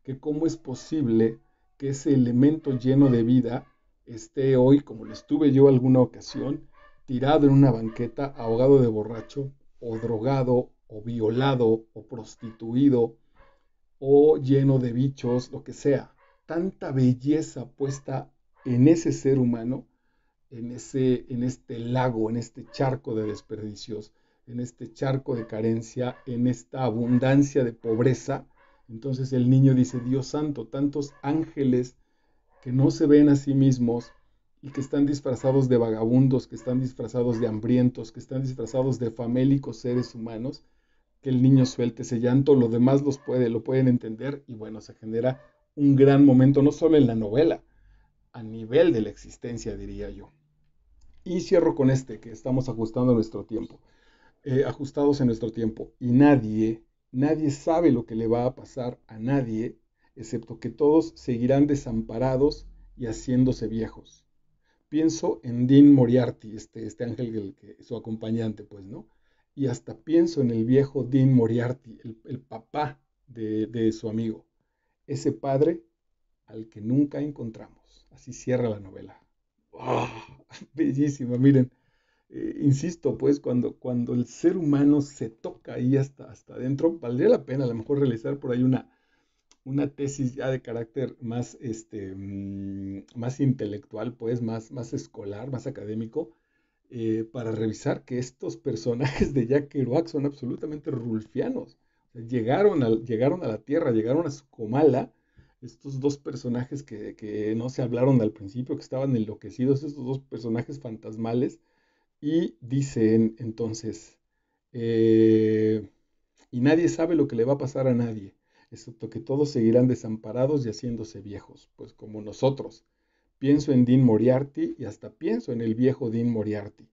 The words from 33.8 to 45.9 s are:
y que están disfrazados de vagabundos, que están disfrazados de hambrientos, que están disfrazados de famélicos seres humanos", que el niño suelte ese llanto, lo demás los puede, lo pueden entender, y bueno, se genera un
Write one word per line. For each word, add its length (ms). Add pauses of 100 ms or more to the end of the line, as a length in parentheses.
y 100
que 100
están 240
disfrazados 640
de 80
vagabundos, 720
que 80
están 240
disfrazados 600
de 80
hambrientos, 640
que 80
están 220
disfrazados 580
de 120
famélicos 640
seres 380
humanos", 480 (580)
que 80
el 120
niño 240
suelte 380
ese 160
llanto, 360
lo 140
demás 320
los 160
puede, 320
lo 140
pueden 240
entender, 600
y 80
bueno, 260
se 120
genera 480 (340)
un 200